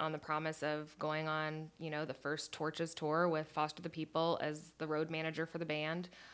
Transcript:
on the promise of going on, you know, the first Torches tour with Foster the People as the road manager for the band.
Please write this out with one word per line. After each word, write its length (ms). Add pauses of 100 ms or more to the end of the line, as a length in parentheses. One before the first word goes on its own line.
on 100
the 60
promise 460
of 360
going 300
on, 500
you 100
know, 140
the 100
first 380
Torches 420
tour 360
with 200
Foster 320
the 80
People 520
as 380
the 60
road 240
manager 360
for 140
the 60
band. 440 (240)